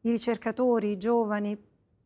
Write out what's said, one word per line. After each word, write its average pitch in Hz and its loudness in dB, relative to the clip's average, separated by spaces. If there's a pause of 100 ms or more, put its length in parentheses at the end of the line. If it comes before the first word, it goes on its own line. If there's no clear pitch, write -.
i 226 0
ricercatori, 233 0
i 202 -4
giovani, 208 -2 (360)